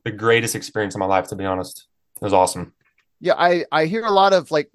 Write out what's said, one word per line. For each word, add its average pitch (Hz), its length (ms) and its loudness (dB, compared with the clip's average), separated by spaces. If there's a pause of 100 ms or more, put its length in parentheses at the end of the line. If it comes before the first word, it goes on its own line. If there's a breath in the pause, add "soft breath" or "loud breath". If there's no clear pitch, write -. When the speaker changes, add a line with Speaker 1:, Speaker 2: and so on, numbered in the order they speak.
Speaker 1:
the 113 80 -6
greatest 113 440 0
experience 104 400 -6
of 110 40 -6
my 92 60 -2
life, 95 220 0
to 104 80 -12
be 95 100 -6
honest. 92 420 -6 (340)
It - 40 -8
was 98 80 -2
awesome. 90 400 2 (480)
Speaker 2:
Yeah, 170 160 0
I, 175 340 2
I 156 140 0
hear 220 180 -4
a 226 80 -2
lot 196 220 4
of, 180 180 0
like, 151 240 0